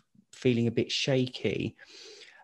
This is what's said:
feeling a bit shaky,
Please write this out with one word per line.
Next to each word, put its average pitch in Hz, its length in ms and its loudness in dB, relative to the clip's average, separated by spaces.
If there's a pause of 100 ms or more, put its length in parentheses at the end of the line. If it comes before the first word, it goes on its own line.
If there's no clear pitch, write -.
(320)
feeling 117 340 2
a 113 40 2
bit - 220 0
shaky, 127 800 0 (680)